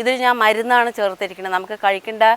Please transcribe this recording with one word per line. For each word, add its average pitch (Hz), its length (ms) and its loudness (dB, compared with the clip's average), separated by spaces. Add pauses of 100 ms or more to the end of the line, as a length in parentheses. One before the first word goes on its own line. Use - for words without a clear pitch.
ഇതിൽ 254 120 0 (100)
ഞാൻ 247 80 4 (100)
മരുന്നാണ് 233 560 2
ചേർത്തിരിക്കുന്നത്. 190 580 -6
നമുക്ക് 202 280 -10
കഴിക്കേണ്ട 214 360 -2 (140)